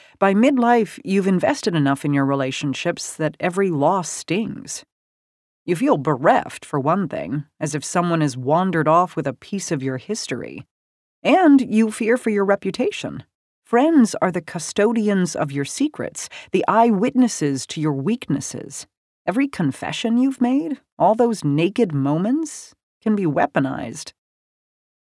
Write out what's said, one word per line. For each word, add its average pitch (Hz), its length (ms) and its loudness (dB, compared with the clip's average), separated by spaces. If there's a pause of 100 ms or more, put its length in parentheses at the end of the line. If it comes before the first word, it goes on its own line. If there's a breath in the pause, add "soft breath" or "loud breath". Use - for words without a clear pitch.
(180 loud breath)
By 196 160 2
midlife, 240 720 2
you've 190 220 0
invested 196 480 0
enough 139 300 0
in 147 80 0
your 139 140 2
relationships 139 880 -4
that 156 240 -4
every 185 300 0
loss 165 400 0
stings. - 760 -8 (840)
You 175 100 0
feel 247 220 2
bereft, 147 640 0
for 147 160 -4
one 170 260 0
thing, 104 380 -6 (160)
as 147 140 -4
if 147 100 -6
someone 170 380 0
has 139 120 0
wandered 156 540 0
off 175 260 4
with 151 120 -4
a 127 80 -4
piece - 360 -10
of 147 120 -2
your 131 160 -4
history. 120 680 -10 (560)
And 285 380 6
you 220 300 2
fear 226 260 0
for 240 140 -2
your 202 160 2
reputation. 196 800 -2 (420)
Friends 262 540 4
are 185 120 0
the 175 80 -4
custodians 202 960 0
of 147 160 -4
your 139 140 -4
secrets, - 600 -6 (220 loud breath)
the 196 160 0
eyewitnesses 208 1000 2
to - 120 -10
your 151 120 0
weaknesses. 139 920 -6 (400)
Every 247 200 0
confession 226 720 -2
you've 262 240 0
made, 269 400 0 (180)
all 185 160 4
those 233 300 0
naked 165 480 0
moments, 175 840 -2 (260)
can 220 140 0
be 196 120 0
weaponized. 139 840 -2 (960)